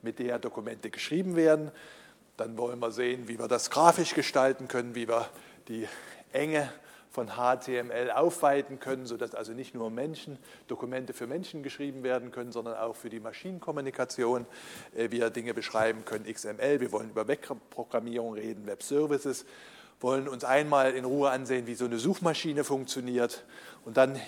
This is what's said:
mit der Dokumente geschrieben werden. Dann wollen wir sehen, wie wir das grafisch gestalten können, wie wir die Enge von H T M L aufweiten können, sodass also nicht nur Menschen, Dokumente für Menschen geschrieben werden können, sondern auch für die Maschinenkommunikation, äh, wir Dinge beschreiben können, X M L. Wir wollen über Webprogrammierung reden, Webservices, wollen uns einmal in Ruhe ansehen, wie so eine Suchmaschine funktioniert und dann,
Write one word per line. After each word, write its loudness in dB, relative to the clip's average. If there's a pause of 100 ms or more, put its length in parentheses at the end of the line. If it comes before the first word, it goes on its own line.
mit -6
der -2
Dokumente -8
geschrieben -2
werden. 6 (640)
Dann -6
wollen -2
wir 0
sehen, 0
wie -6
wir -2
das 2
grafisch 6
gestalten 4
können, -2
wie -4
wir 2 (380)
die -4 (460)
Enge 0 (400)
von -6
H 4
T -2
M -4
L 0
aufweiten 4
können, -4
sodass -4
also -8
nicht -10
nur -4
Menschen, -6 (300)
Dokumente -6
für -8
Menschen -6
geschrieben -8
werden 0
können, -8
sondern -6
auch -4
für -10
die -10
Maschinenkommunikation, -2 (520)
äh, 0
wir 2
Dinge -4
beschreiben 0
können, -6
X -8
M -8
L. 4
Wir 0
wollen -2
über 0
Webprogrammierung -4
reden, -8
Webservices, 0 (560)
wollen 0
uns -6
einmal 6
in -2
Ruhe 4
ansehen, 0
wie -4
so -2
eine 0
Suchmaschine 0
funktioniert -2 (400)
und -8
dann, 6